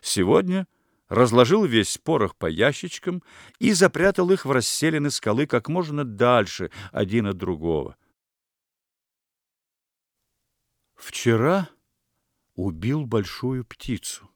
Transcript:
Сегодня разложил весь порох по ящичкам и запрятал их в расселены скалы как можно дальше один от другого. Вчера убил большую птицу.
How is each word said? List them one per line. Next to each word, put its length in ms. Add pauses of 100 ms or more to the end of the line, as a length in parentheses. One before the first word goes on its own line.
Сегодня 640 (420)
разложил 560
весь 340
порох 380
по 100
ящичкам 760 (360)
и 140
запрятал 580
их 140
в 80
расселены 580
скалы 360
как 220
можно 360
дальше 680 (220)
один 340
от 100
другого. 600 (3000)
Вчера 760 (880)
убил 520
большую 580
птицу. 720